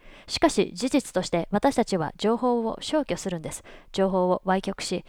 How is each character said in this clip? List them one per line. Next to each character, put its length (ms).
し 140
か 100
し、 240
事 140
実 240
と 100
し 80
て 220
私 240
た 80
ち 120
は 200
情 200
報 300
を 140
消 240
去 120
す 140
る 80
ん 40
で 100
す。 100
情 180
報 180
を 160
歪 160
曲 220
し、 260